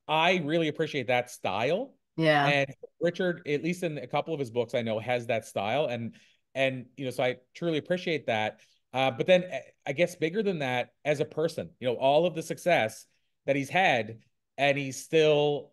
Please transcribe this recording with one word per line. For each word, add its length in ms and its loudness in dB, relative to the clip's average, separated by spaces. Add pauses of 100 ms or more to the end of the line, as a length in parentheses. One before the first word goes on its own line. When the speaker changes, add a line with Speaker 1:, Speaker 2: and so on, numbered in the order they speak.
Speaker 1:
I 380 4
really 240 0
appreciate 400 -4
that 220 2
style. 640 -2 (220)
Speaker 2:
Yeah. 300 4
Speaker 1:
And 280 0 (260)
Richard, 460 -2
at 160 -2
least 200 -4
in 160 -4
a 80 -10
couple 260 -4
of 80 -2
his 100 -6
books, 240 -2
I 60 0
know 180 -2
has 280 -2
that 180 -2
style. 420 -2
And, 280 -6 (400)
and, 320 -2 (100)
you 80 -8
know, 60 -4
so 120 -4
I 140 0 (180)
truly 220 -2
appreciate 500 -4
that. 340 -2 (340)
Uh, 160 2
but 160 -4
then, 180 6
uh, 140 -8 (280)
I 60 -2
guess 240 0
bigger 260 -2
than 180 -2
that, 300 -2 (140)
as 160 0
a 60 -2
person, 440 -4 (100)
you 80 -4
know, 80 0
all 280 4
of 100 -2
the 80 -6
success 640 0 (400)
that 120 2
he's 120 -2
had, 520 2 (360)
and 220 2
he's 240 -8
still, 720 2